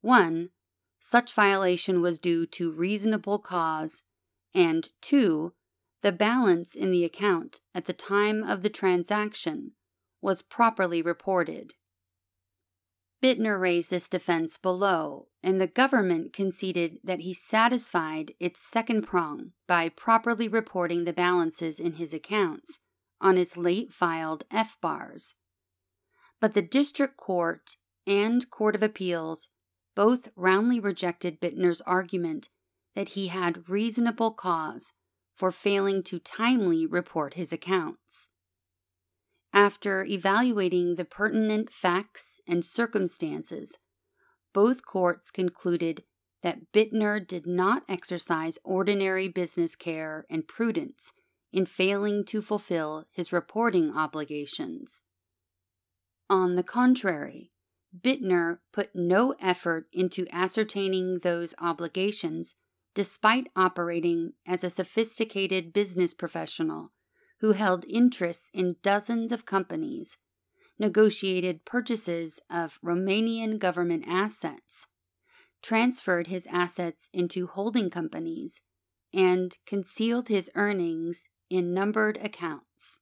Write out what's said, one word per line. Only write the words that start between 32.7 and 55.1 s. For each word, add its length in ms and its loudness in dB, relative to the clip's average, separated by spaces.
that 160 -4
he 180 -4
had 400 -4
reasonable 640 0
cause 600 -4
for 160 0
failing 520 2
to 160 -8
timely 680 2
report 500 -2
his 180 -6
accounts. 760 -6
After 520 4
evaluating 920 2
the 80 -4
pertinent 680 0
facts 760 -2
and 180 0
circumstances, 1120 -4
both 320 4
courts 460 -2
concluded 720 -2
that 300 -6
Bittner 520 2
did 220 -10
not 420 2
exercise 760 -6
ordinary 640 0
business 480 -2
care 520 -8
and 180 -6
prudence 680 -4
in 140 0
failing 580 0
to 180 -4
fulfill 720 -4
his 200 -6
reporting 640 0
obligations. 1080 -6